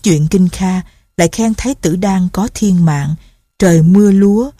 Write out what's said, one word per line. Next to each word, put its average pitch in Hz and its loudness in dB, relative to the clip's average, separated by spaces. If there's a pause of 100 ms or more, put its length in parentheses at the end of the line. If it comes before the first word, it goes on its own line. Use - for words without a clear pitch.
chuyện 160 0
Kinh 185 2
Kha, 185 -4 (340)
lại 170 0
khen 226 -2
Thái 262 -6
tử 160 -4
Đan 190 -2
có 208 -4
thiên 180 0
mạng, 147 -2 (440)
trời 170 4
mưa 196 4
lúa, 202 2